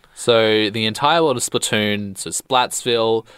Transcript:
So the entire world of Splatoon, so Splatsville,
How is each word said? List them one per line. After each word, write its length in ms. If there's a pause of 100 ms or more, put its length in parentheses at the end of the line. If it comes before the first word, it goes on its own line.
(140)
So 560
the 160
entire 380
world 140
of 60
Splatoon, 760
so 120
Splatsville, 960 (120)